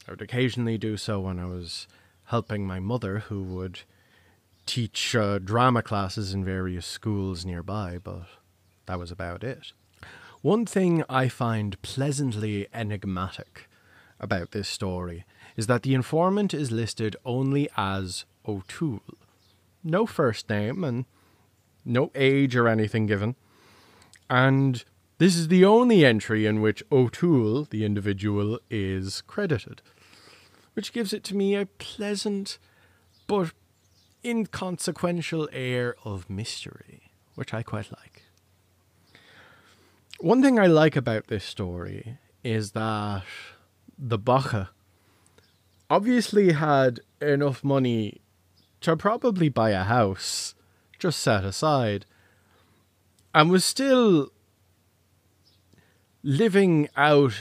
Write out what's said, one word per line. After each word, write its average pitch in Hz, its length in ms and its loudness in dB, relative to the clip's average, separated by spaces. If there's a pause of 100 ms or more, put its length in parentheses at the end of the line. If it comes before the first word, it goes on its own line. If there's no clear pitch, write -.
I - 60 -16
would 101 100 -16
occasionally 117 560 -2
do 107 180 -4
so 101 240 -4
when 92 180 -6
I 90 80 -6
was 90 400 -12 (380)
helping 104 420 -4
my 92 140 -6
mother, 104 400 -4
who 101 220 -8
would 92 380 -10 (840)
teach, - 500 -4
uh, 101 220 2
drama 117 440 2
classes 98 520 -6
in 98 100 -4
various 92 420 -6
schools 95 600 -6
nearby, 90 500 -8
but 90 300 -14 (580)
that 90 140 -8
was 87 120 -12
about 87 320 -10
it. 131 300 -12 (720)
One 202 240 2
thing 175 420 2
I 131 200 0
find 110 520 -2
pleasantly 113 960 -4
enigmatic 98 920 -8 (520)
about 95 300 -4
this 101 180 -8
story 90 560 -8 (320)
is 113 120 -4
that 123 160 0
the 135 100 0
informant 185 580 0
is 143 180 -4
listed 113 540 -4
only 135 540 -2
as 98 480 -4 (200)
O'Toole. 107 540 -6 (840)
No 180 220 0
first 131 460 -2
name 113 340 -2
and 123 220 -4 (800)
no 123 300 0
age 135 400 4
or 120 140 4
anything 110 380 2
given. 104 300 -2 (920)
And 135 560 4 (320)
this 180 180 4
is 165 140 0
the 180 160 8
only 220 400 8
entry 110 400 4
in 107 160 2
which 107 220 0 (100)
O'Toole, 131 720 4
the 107 220 -4
individual, 104 840 -2
is 95 540 -4
credited, - 580 -6 (960)
which - 180 -10
gives 220 220 -4
it - 100 -10
to 185 100 -8
me 202 200 2
a 202 100 -2
pleasant 202 920 -6 (680)
but 190 260 -2 (720)
inconsequential 175 1300 -4
air 123 420 -4 (100)
of 98 240 -10
mystery, - 840 -12 (240)
which 139 180 -10
I 110 80 -6
quite 107 300 -10
like. - 320 -20 (1900)
One 233 240 4
thing 262 160 6
I 196 80 6
like 156 300 6
about 120 320 -2
this 104 160 -4
story 98 760 -10 (240)
is 110 300 -4
that 104 500 -4 (720)
the 117 220 -4
Bacha 120 520 0 (1160)
obviously 202 640 4
had 139 460 4 (220)
enough 143 420 0
money 123 580 0 (600)
to 165 160 2
probably 202 520 2
buy 113 220 2
a 92 140 2
house 104 720 0 (420)
just 170 220 -2
set 104 240 2
aside, 110 600 0 (1300)
and 160 180 6
was 185 140 4
still 240 640 4 (1900)
living 170 720 4
out 143 440 6